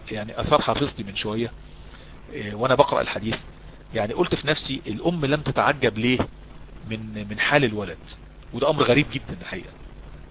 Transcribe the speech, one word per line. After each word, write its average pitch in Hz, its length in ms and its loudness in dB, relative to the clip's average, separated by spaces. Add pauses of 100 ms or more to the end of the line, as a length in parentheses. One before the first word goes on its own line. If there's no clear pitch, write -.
(100)
يعني 110 300 -6
أثار 139 220 4
حافظتي 131 400 0
من 98 140 -8
شوية، 113 360 -2 (840)
آه، 104 200 -8
وأنا 123 200 4
بقرأ - 260 6
الحديث. 110 360 -2 (580)
يعني 107 180 0
قلت 175 220 2
في 143 140 -2
نفسي: 135 380 0
"الأم 156 400 0
لم 147 140 2
تتعجب 127 580 2
ليه 120 200 4 (720)
من، 110 400 -6
من 107 100 -4
حال 143 240 6
الولد؟" 104 340 -2 (540)
وده 143 180 4
أمر 147 120 2
غريب 123 300 8
جدا 110 280 -6
الحقيقة، 92 300 -8 (600)